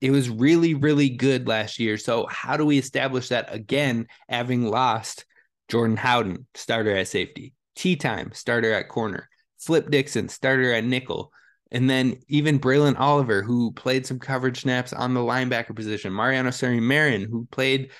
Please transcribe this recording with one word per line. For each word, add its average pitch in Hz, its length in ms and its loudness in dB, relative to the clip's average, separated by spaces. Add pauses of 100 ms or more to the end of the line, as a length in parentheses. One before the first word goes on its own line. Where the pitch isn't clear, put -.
It 131 100 2
was 135 200 2
really, 160 440 4
really 143 360 4
good 123 360 0
last 110 320 -2
year. 110 200 0
So 117 320 -2
how - 260 -4
do 151 80 2
we 147 140 4
establish 127 500 -2
that 117 240 -2
again, 117 540 -2 (220)
having 120 380 -2
lost 113 600 -2 (420)
Jordan 113 280 2
Howden, 113 580 0
starter 107 420 0
at 95 120 0
safety, - 440 -6 (240)
Tea 185 200 2
Time, 113 360 -4
starter 113 400 0
at 101 160 -2
corner, 110 400 -6 (300)
Flip 151 320 0
Dixon, 139 380 0
starter 131 440 0
at 113 120 0
nickel, 127 460 -4 (400)
and 127 180 0
then 131 280 2 (120)
even 147 300 2
Braylon 135 400 4
Oliver, 131 440 2
who 120 300 0
played 131 320 -2
some 131 140 -8
coverage 127 420 -2
snaps 123 320 -2
on 123 220 -2
the 123 60 0
linebacker 120 540 -2
position, 107 380 -6
Mariano 127 380 0
Sari-Marin, 123 800 2
who 117 200 -6
played 135 500 0